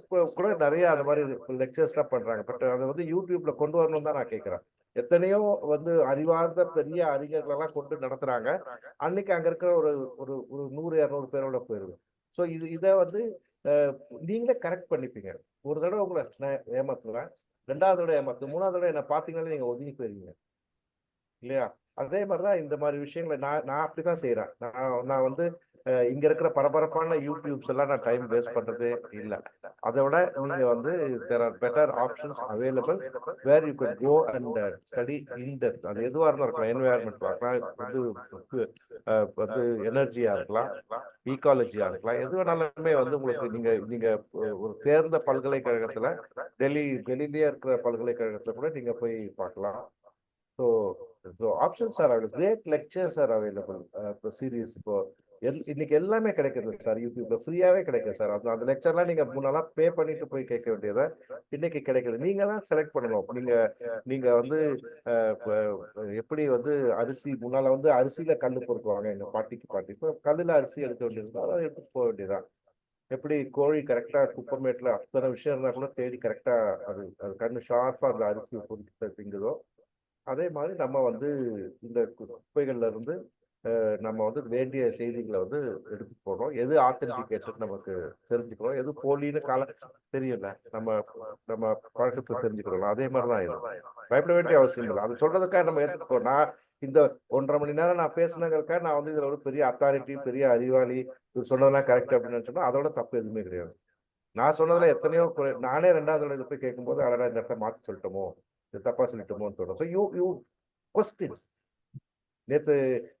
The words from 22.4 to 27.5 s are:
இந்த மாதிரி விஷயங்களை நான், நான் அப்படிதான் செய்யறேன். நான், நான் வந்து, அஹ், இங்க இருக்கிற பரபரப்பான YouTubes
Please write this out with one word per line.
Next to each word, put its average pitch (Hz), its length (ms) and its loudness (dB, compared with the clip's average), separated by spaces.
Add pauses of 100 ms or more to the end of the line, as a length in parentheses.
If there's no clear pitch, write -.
இந்த 147 180 -4
மாதிரி 143 220 0
விஷயங்களை 143 500 -4
நான், 151 160 0
நான் 147 280 -2
அப்படிதான் 165 300 -2
செய்யறேன். 110 260 0 (100)
நான், 123 460 -4
நான் 131 180 0
வந்து, 165 380 -2 (240)
அஹ், 127 260 4
இங்க 143 160 0
இருக்கிற 160 240 4
பரபரப்பான 156 640 2
YouTubes 147 540 -4